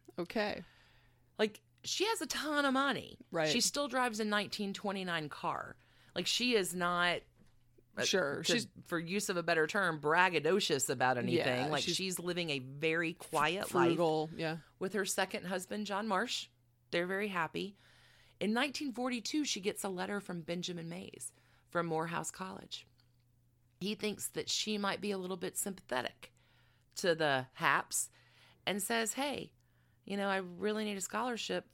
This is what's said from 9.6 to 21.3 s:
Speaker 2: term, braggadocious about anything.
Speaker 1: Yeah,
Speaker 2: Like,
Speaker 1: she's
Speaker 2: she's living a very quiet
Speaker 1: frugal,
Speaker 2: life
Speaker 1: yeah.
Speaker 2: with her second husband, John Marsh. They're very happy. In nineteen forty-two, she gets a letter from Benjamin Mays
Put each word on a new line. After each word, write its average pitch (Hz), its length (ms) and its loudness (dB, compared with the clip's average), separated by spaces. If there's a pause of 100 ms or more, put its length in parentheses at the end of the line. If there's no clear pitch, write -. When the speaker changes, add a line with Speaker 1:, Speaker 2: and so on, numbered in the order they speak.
Speaker 2:
term, 175 320 0
braggadocious 165 880 4
about 127 280 4
anything. 160 280 2
Speaker 1:
Yeah, 127 200 2
Speaker 2:
Like, 147 160 0
Speaker 1:
she's 175 140 0
Speaker 2:
she's 185 240 -2
living 170 300 -2
a 139 100 0
very 160 540 0
quiet 160 540 0
Speaker 1:
frugal, 160 640 4
Speaker 2:
life 160 60 -12
Speaker 1:
yeah. 160 180 -2 (240)
Speaker 2:
with 190 140 -2
her 202 100 0
second 190 420 -2
husband, 190 400 -4
John 202 220 -2
Marsh. 208 380 0 (440)
They're 175 160 2
very 196 220 -2
happy. 180 480 -2 (640)
In 202 120 2
nineteen 262 400 0
forty-two, 247 520 -2
she 220 160 -2
gets 190 240 -2
a 208 40 0
letter 190 320 -2
from 175 220 -8
Benjamin 170 460 -6
Mays - 440 -12 (380)